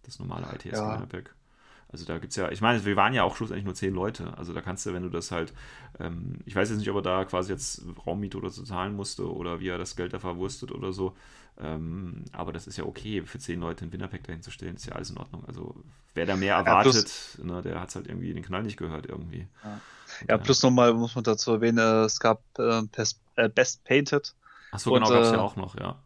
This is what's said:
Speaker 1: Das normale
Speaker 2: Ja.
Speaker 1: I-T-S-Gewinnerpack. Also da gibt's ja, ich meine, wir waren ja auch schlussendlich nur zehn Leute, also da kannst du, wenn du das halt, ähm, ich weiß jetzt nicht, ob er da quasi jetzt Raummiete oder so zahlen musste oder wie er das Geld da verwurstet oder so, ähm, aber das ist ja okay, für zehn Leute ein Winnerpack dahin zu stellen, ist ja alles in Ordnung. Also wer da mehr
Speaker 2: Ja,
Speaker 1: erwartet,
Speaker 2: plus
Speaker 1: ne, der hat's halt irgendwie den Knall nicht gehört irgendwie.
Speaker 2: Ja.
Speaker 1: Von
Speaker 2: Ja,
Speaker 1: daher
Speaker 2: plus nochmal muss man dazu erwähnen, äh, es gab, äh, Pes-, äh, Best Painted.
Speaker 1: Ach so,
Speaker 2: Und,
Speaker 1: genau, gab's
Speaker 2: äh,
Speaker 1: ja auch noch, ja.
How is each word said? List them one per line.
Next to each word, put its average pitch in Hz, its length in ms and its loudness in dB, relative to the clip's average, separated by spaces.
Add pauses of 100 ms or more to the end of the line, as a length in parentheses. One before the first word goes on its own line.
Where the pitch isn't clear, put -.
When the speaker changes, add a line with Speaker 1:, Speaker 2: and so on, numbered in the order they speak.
Speaker 1:
Das - 160 -18
normale 50 280 -8 (240)
Speaker 2:
Ja. 107 340 -4
Speaker 1:
I-T-S-Gewinnerpack. - 300 -14 (540)
Also 82 160 -14
da 82 120 -4
gibt's - 180 -8
ja, 90 160 -2
ich 98 100 -4
meine, 113 240 4
wir 101 100 2
waren 104 180 6
ja 117 100 4
auch 90 120 2
schlussendlich 107 300 -6
nur 92 100 -4
zehn 95 180 0
Leute, 90 440 -4
also 85 160 -10
da 82 80 -4
kannst 92 240 -8
du, 92 80 -4
wenn 90 100 -4
du 90 60 -6
das 85 220 -6
halt, 82 220 -4 (460)
ähm, 85 460 -8
ich 98 100 -14
weiß 98 140 4
jetzt 107 100 0
nicht, 104 100 -2
ob 101 80 0
er 101 60 2
da 95 220 2
quasi 92 260 -2
jetzt - 320 -6 (220)
Raummiete 98 320 -4
oder 92 120 -6
so 90 140 -12
zahlen 95 320 -4
musste 98 360 -6
oder 85 280 -6
wie 92 100 -4
er 90 80 -4
das 90 180 -8
Geld 87 180 -4
da 92 60 -8
verwurstet 90 520 -6
oder 95 220 -6
so, 92 220 -4 (420)
ähm, 82 760 -8
aber 87 200 -6
das 82 140 -10
ist - 100 -12
ja - 80 -6
okay, 104 400 -6
für - 140 -12
zehn 87 220 -6
Leute 85 240 -6
ein 82 80 -10
Winnerpack 95 300 -10
dahin 82 180 -12
zu - 100 -16
stellen, 90 240 -12
ist - 120 -16
ja - 80 -12
alles - 160 -8
in - 60 -10
Ordnung. - 280 -12
Also - 380 -12 (320)
wer 82 100 0
da 95 100 2
mehr 95 200 4 (100)
Speaker 2:
Ja, 85 100 8
Speaker 1:
erwartet, - 0 -
Speaker 2:
plus 113 680 4
Speaker 1:
ne, 87 200 -6
der 85 180 -6
hat's 87 160 -10
halt 87 120 -10
irgendwie 85 260 -6
den 85 100 -8
Knall 92 200 -4
nicht 104 140 -6
gehört 80 300 -8
irgendwie. 85 400 -10 (160)
Speaker 2:
Ja. 107 180 -12 (380)
Speaker 1:
Von - 100 -8
Speaker 2:
Ja, 110 80 6
Speaker 1:
daher - 0 -
Speaker 2:
plus 110 260 4
nochmal 123 300 8
muss 117 220 0
man 120 80 -2
dazu 113 280 2
erwähnen, 113 280 4
äh, 110 260 6
es 110 140 -2
gab, 110 240 4 (160)
äh, 117 320 4
Pes-, - 280 -2 (160)
äh, 113 140 4
Best - 340 2
Painted. 143 520 2 (360)
Speaker 1:
Ach 101 80 -8
so, 117 120 2
Speaker 2:
Und, - 20 8
Speaker 1:
genau, 117 180 8
gab's 117 200 8
Speaker 2:
äh, - 0 -
Speaker 1:
ja 113 80 4
auch 107 160 0
noch, 95 200 -6
ja. 92 300 -8